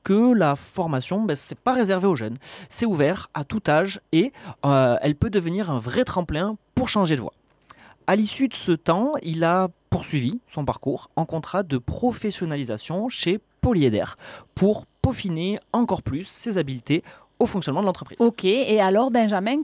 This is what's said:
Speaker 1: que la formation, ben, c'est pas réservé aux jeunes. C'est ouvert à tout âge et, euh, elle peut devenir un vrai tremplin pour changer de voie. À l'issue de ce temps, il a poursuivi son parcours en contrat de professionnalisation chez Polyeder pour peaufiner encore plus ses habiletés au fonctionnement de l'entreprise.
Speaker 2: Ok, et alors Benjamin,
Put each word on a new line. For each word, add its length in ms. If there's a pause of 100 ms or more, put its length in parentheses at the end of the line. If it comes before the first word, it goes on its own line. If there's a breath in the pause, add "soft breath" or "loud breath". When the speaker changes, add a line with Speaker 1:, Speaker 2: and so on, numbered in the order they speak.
Speaker 1:
que 260
la 240
formation, 680
ben, 120
c'est 240
pas 140
réservé 340
aux 80
jeunes. 220 (320 loud breath)
C'est 160
ouvert 480
à 100
tout 240
âge 320 (140)
et, 180 (340 loud breath)
euh, 360
elle 140
peut 140
devenir 400
un 100
vrai 260
tremplin 500 (200)
pour 120
changer 300
de 40
voie. 120 (760 soft breath)
À 80
l'issue 320
de 80
ce 160
temps, 500
il 220
a 240 (220)
poursuivi 580
son 160
parcours 540
en 80
contrat 380
de 140
professionnalisation 1300
chez 300 (200)
Polyeder 560 (400 loud breath)
pour 320 (160)
peaufiner 560 (120)
encore 300
plus 220
ses 340
habiletés 460 (340 loud breath)
au 100
fonctionnement 340
de 60
l'entreprise. 320
Speaker 2:
Ok, 260
et 360
alors 280
Benjamin, 540